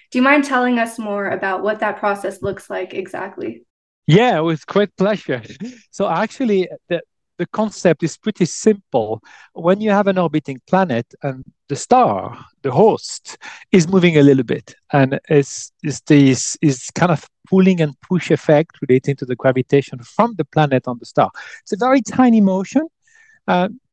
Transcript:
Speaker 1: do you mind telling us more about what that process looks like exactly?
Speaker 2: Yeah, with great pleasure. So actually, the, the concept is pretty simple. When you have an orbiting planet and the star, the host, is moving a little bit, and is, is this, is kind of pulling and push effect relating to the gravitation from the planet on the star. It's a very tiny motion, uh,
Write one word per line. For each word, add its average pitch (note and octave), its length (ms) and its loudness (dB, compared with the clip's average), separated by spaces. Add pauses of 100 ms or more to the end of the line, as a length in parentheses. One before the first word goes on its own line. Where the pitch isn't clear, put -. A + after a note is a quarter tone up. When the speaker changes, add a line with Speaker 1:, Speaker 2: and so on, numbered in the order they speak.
(120)
Speaker 1:
do B3 60 -4
you B3+ 40 2
mind C#4 220 4
telling B3 360 0
us A3+ 200 -6
more G3+ 300 -6
about F#3+ 340 -6
what G#3+ 160 -4
that G3+ 180 -4
process G3 440 -6
looks F#3+ 280 -8
like F#3 240 -10
exactly? G3 720 -12 (420)
Speaker 2:
Yeah, G3 360 4
with D#3+ 260 -4
great G3+ 300 -2
pleasure. F3+ 440 -2 (500)
So G3 180 -4
actually, G3 580 -2 (220)
the, E3+ 120 -4 (360)
the F3+ 100 -6
concept G3 560 -2
is D#3 140 -4
pretty - 280 -4
simple. A#2 760 -2 (320)
When F3+ 260 0
you G#3+ 120 -2
have G3 160 2
an F#3+ 100 0
orbiting D#3 500 -4
planet F3+ 380 -2 (180)
and C3 220 -8 (240)
the C#3+ 60 -8
star, A#2 720 0 (180)
the C3+ 80 -4
host, - 640 0 (340)
is E3+ 160 4
moving F3 300 2
a C#3+ 60 6
little C3+ 200 6
bit, A#2 300 -8 (180)
and C3+ 280 2 (100)
is, - 420 0 (120)
is C#3+ 180 -8
this, C#3 600 4
is C#3 340 -2
kind F3 160 2
of - 140 -4 (220)
pulling F#3+ 320 4
and D3+ 220 -4
push - 300 -4
effect D#3 500 0
relating C3+ 360 0
to C3+ 80 -12
the B2 100 -8
gravitation C3 640 0
from A3 360 -2
the D#3+ 100 -6
planet C#3 420 -2
on B2 100 -8
the - 80 -20
star. A2 240 -2 (320)
It's - 100 -16
a G#3 60 -4
very B3+ 240 2
tiny A#3 400 2
motion, G3 460 -2 (600)
uh, F#3 220 0 (240)